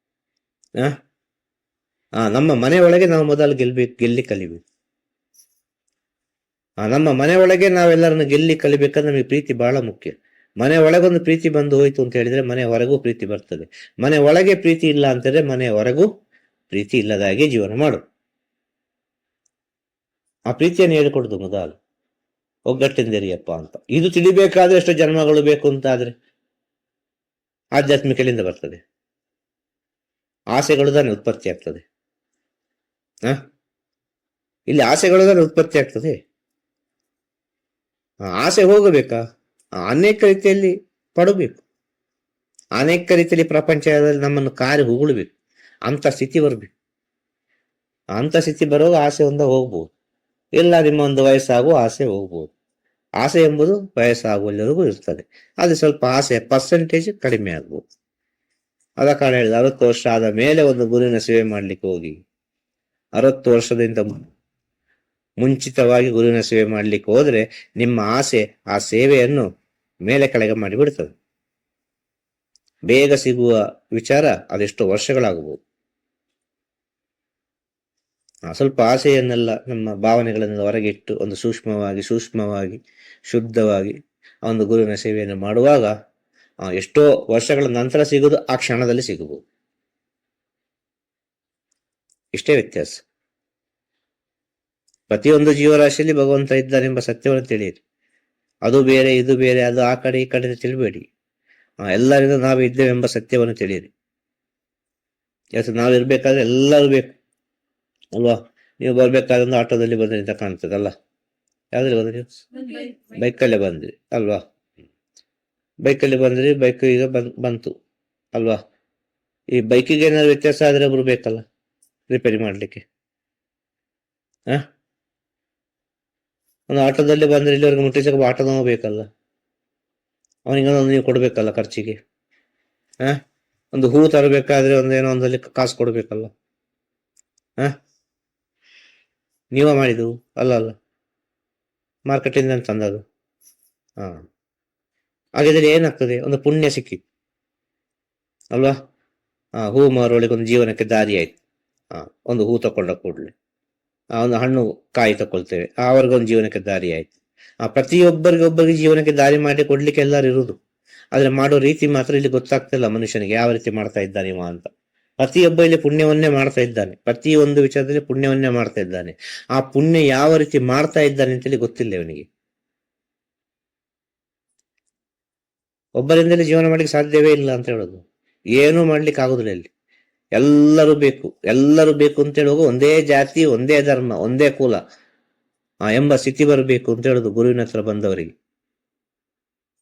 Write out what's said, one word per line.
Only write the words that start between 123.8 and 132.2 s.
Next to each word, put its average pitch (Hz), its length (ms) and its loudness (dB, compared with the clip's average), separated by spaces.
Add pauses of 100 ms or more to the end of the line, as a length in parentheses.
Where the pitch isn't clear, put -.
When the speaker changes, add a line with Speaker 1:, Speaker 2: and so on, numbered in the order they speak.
Speaker 1:
ಆ? 131 100 -2 (2250)
ಒಂದು 139 100 0
ಆಟೋದಲ್ಲಿ 147 480 2
ಬಂದ್ರೆ 143 240 2
ಇಲ್ಲಿವರೆಗೆ 143 300 2
ಮುಟ್ಟಿಸಕ್ಕೆ 139 420 0
ಆಟೋದವ 135 400 0
ಬೇಕಲ್ಲ, 110 380 -4 (1400)
ಅವನಿಗೆ 135 220 0
ಒಂದು 135 220 2
ನೀವು 135 120 2
ಕೊಡ್ಬೇಕಲ್ಲ 123 480 -2
ಖರ್ಚಿಗೆ. 107 440 -8 (1040)